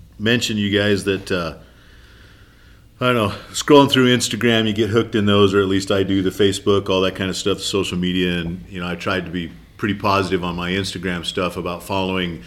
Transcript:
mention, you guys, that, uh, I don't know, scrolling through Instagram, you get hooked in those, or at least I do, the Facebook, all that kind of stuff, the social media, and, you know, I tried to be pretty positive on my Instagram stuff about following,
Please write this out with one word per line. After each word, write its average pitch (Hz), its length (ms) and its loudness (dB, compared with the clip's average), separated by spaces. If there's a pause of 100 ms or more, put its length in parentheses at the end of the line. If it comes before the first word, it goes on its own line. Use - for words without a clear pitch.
(200)
mention, 117 360 0
you 104 140 0
guys, 101 320 2
that, 95 300 -2
uh, 82 220 -4 (1500)
I 127 60 0
don't 123 100 4
know, 107 160 2 (200)
scrolling 143 380 6
through 123 240 4
Instagram, 113 540 0
you 104 40 0
get 104 180 0
hooked 117 260 0
in 104 100 2
those, 101 260 6
or 101 80 4
at 98 60 2
least 98 240 0
I 98 140 2
do, 98 180 0
the 92 80 0
Facebook, 98 580 0
all 95 120 2
that 95 160 0
kind 95 140 -4
of 90 60 -6
stuff, 98 200 -2
the - 80 -10
social 92 340 -2
media, 90 400 0
and, 85 320 -8
you 95 80 -12
know, 87 80 -8
I 87 80 -6
tried 92 300 -6
to 82 80 -12
be 85 180 -6 (260)
pretty 101 180 -4
positive 95 500 0
on 87 100 -4
my 87 160 -4
Instagram 92 560 -4
stuff 90 300 -4
about 87 260 -8
following, 92 640 -4